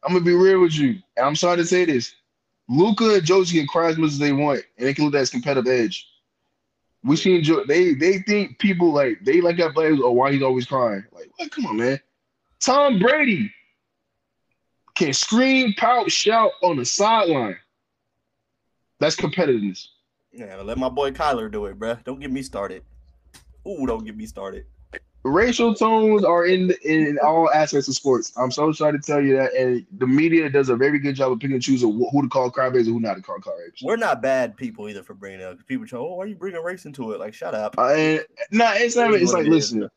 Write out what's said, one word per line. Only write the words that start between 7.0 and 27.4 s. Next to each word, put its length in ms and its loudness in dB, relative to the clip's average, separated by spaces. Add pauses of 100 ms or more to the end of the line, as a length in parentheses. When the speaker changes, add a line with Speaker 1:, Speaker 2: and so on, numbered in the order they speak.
Speaker 1:
We 140 2
Speaker 2:
Yeah. 60 -4
Speaker 1:
seen 200 4
Jo-, 220 2
they, 300 2
they 260 0
think 380 -2
people, 340 2
like, 320 0
they 160 4
like 160 2
that 160 0
players, 300 2
"Oh, 100 2
why 200 2
he's 100 0
always 240 0
crying?" 360 -2 (100)
Like, 260 -20
what? 120 -8
Come 160 -6
on, 120 -4
man. 200 -2 (600)
Tom 380 2
Brady 520 2 (1400)
can 200 -2
scream, 640 0
pout, 320 0
shout 420 2 (100)
on 140 0
the 80 -4
sideline. 720 0 (1400)
That's 180 0
competitiveness. 680 -2 (440)
Speaker 3:
Yeah, 280 -18
but 80 -14
let 120 -8
my 120 -2
boy 220 -2
Kyler 380 -4
do 160 -8
it, 120 -12
bruh. 260 -6
Don't 160 -12
get 100 -10
me 120 -6
started. 420 -10 (840)
Ooh, 200 -8
don't 180 -6
get 120 -16
me 100 -14
started. 400 -14 (560)
Speaker 1:
Racial 520 0
tones 500 2
are 220 2
in, 260 2 (100)
in 400 0
all 300 4